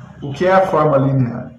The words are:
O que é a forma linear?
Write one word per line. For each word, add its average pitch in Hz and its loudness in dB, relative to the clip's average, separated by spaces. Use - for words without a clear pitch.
O 139 -8
que 180 -2
é 185 2
a 190 4
forma 151 2
linear? 131 -2